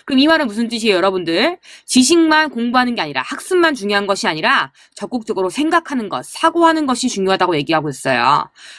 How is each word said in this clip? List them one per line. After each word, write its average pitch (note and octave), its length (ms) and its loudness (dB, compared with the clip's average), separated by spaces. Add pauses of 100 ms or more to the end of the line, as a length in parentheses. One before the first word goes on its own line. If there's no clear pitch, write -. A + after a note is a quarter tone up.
그럼 C4+ 140 0
이 C#4 80 4
말은 D#4 200 2
무슨 A3 200 -4
뜻이에요, A3 300 0
여러분들? F#3+ 640 0 (260)
지식만 D#4 640 4
공부하는 A#3+ 440 0
게 G#3 80 -4
아니라 C#3+ 200 -4
학습만 E4 520 0
중요한 G3+ 320 -2
것이 G3 200 -2
아니라 F3 460 0 (220)
적극적으로 G3+ 560 -4
생각하는 D4 580 -2
것, B2+ 160 -6
사고하는 E4 640 0
것이 B3 220 -2
중요하다고 F#3+ 500 0
얘기하고 D3+ 320 0
있어요. C3 600 2 (280)